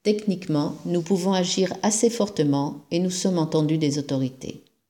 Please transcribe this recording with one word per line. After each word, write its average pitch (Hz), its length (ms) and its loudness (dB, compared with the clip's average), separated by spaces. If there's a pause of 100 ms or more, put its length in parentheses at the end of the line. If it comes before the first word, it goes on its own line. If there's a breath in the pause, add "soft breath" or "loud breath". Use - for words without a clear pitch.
Techniquement, 175 840 0
nous 175 160 0
pouvons 180 320 0
agir 185 400 0 (100)
assez 220 280 2
fortement 143 800 0
et 170 80 0
nous 185 120 0
sommes 185 280 0
entendus 156 400 2
des 147 200 2
autorités. 135 640 -4 (280)